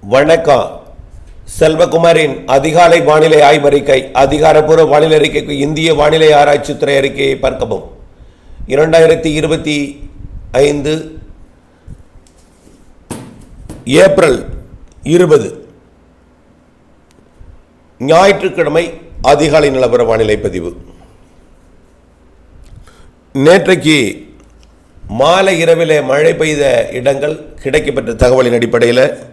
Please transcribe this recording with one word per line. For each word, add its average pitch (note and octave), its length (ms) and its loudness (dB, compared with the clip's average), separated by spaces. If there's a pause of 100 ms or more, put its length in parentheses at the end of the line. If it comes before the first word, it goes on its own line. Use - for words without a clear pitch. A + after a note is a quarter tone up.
(120)
வணக்கம். C#3 560 2 (880)
செல்வகுமாரின் D#3+ 760 0 (200)
அதிகாலை E3 440 4 (100)
வானிலை D#3 400 4
ஆய்வறிக்கை. C#3+ 500 2 (240)
அதிகாரப்பூர்வ D#3 680 2
வானிலை D#3 260 2
அறிக்கைக்கு D3 360 -4 (100)
இந்திய D#3 240 -2 (120)
வானிலை D#3 280 2 (120)
ஆராய்ச்சித்துறை D3 600 0
அறிக்கையை C3+ 420 -4
பார்க்கவும். A2 420 -6 (880)
இரண்டாயிரத்தி E3 640 2
இருபத்தி D3+ 380 -4 (880)
ஐந்து D3 300 -2 (3000)
ஏப்ரல் E3+ 360 2 (760)
இருபது, D3+ 360 2 (2500)
ஞாயிற்றுக்கிழமை E3 840 0 (480)
அதிகாலை D3+ 420 0
நிலவர A#2+ 340 0
வானிலை A2 260 0 (120)
பதிவு. F2 220 -8 (2750)
நேற்றைக்கு E3 520 2 (1200)
மாலை F#3 420 2
இரவிலே D#3+ 340 0 (140)
மழை D#3 300 2
பெய்த D3+ 200 -2 (380)
இடங்கள் C#3 420 -4 (220)
கிடைக்கப்பெற்ற C3 580 -4
தகவலின் B2 380 2
அடிப்படையில் A#2+ 460 0 (260)